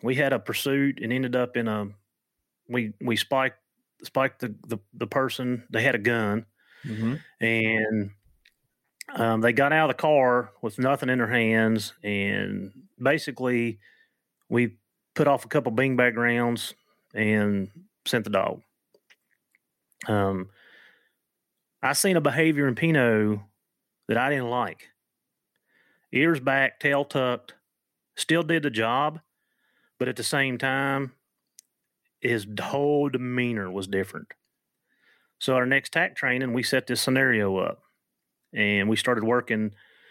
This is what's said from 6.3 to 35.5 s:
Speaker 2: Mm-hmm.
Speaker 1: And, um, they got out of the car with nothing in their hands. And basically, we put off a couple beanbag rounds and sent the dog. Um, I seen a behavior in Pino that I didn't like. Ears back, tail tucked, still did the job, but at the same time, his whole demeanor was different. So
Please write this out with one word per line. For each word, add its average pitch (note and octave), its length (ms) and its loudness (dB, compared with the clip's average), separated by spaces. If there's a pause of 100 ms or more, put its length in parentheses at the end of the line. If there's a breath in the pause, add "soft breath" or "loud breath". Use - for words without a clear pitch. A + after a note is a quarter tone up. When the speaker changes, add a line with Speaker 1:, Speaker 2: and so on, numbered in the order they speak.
Speaker 2:
Mm-hmm. A2+ 300 -4 (260 loud breath)
Speaker 1:
And, A2 680 0 (1040)
um, A2+ 280 0
they A#2 120 4
got C#3 200 4
out D#3 160 4
of B2+ 80 -4
the - 40 -10
car B2+ 500 4 (100)
with A#2 180 -6
nothing C3 300 2
in B2+ 100 2
their A2+ 80 0
hands. A2+ 680 2 (100)
And G2 680 -4 (280)
basically, B2 800 -2 (680 soft breath)
we A#2+ 280 0 (360)
put D3 140 2
off C#3 180 2
a - 40 -18
couple B2+ 240 0
beanbag B2 420 2
rounds A#2+ 580 0 (400)
and G#2 560 2 (360)
sent A2+ 180 -2
the G#2+ 80 -8
dog. - 300 0 (1500)
Um, G2 420 0 (1300 soft breath)
I B2+ 100 2
seen F#3+ 220 2
a E3 60 4
behavior D3 460 2
in B2 80 0
Pino A2 680 2 (640)
that A2 100 0
I B2+ 120 0
didn't C3 200 -2
like. A#2 380 -4 (1300)
Ears D3+ 260 2
back, C3+ 400 0
tail C#3+ 240 2
tucked, B2+ 520 -4 (600)
still E3 280 0
did D#3+ 200 0
the D3 60 -2
job, B2+ 500 -2 (800)
but B2+ 80 -2
at B2+ 80 -4
the A#2 80 -6
same C3+ 340 0
time, C3+ 540 -2 (1120)
his A#2 260 -2 (140)
whole C#3+ 480 0
demeanor B2 600 -2
was F#2+ 180 -6
different. F#2+ 400 -4 (1120)
So C3 160 0